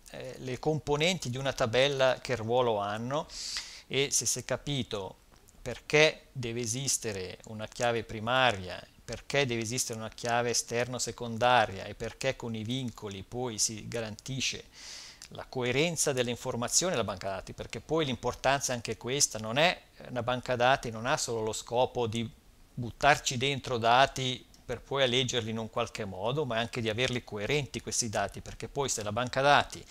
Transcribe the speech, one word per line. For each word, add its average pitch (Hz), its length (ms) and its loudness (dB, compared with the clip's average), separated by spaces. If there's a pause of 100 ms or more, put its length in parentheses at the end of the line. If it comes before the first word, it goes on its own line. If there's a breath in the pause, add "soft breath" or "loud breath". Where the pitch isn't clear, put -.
(100)
eh, 127 280 -12
le 127 220 -6
componenti 151 720 0
di 120 60 -4
una 135 160 0
tabella 131 680 4
che 127 140 -2
ruolo 113 420 2
hanno, 110 480 -2 (640 loud breath)
e 135 240 0
se - 120 0
si - 140 -2
è 120 60 -8
capito 120 840 -4 (420)
perché 151 640 4
deve 120 280 -4
esistere 113 800 -4 (100)
una 107 180 -8
chiave 120 360 0
primaria, 110 800 0 (220)
perché - 400 0
deve 117 160 0
esistere 117 380 -2
una 110 100 -8
chiave 120 400 0
esterno-secondaria 117 1400 2
e 104 100 -10
perché 127 420 -4
con 117 180 -6
i 110 100 -6
vincoli 113 580 -6
poi 120 360 -6
si 107 280 -2
garantisce 117 800 -6 (680 loud breath)
la - 140 -10
coerenza 131 680 0
delle 123 160 2
informazioni 120 640 0
alla 117 100 2
banca 101 240 -4
dati, 95 240 -6
perché 107 280 -10
poi 156 260 0
l'importanza 131 640 0
è 123 40 -2
anche 117 200 -6
questa, 131 420 0
non 110 200 -2
è, 170 200 4 (300)
una 123 140 -4
banca 123 340 -2
dati 127 340 4
non 113 140 -8
ha 139 140 2
solo 113 240 -2
lo 110 100 0
scopo 120 540 0
di 117 240 -2 (420)
buttarci 135 640 2
dentro 131 400 0
dati 127 720 4 (220)
per 117 140 -6
poi 135 260 2
leggerli 123 400 2
in 113 80 -2
un 110 140 -4
qualche 113 340 -4
modo, 104 400 -2
ma 117 140 0
anche 120 240 -2
di 110 80 0
averli 123 340 0
coerenti 120 560 -2
questi 113 300 -2
dati, 101 320 -2
perché - 260 -10
poi 135 220 -2
se 113 120 -4
la 104 100 -4
banca 123 280 -2
dati, 139 500 4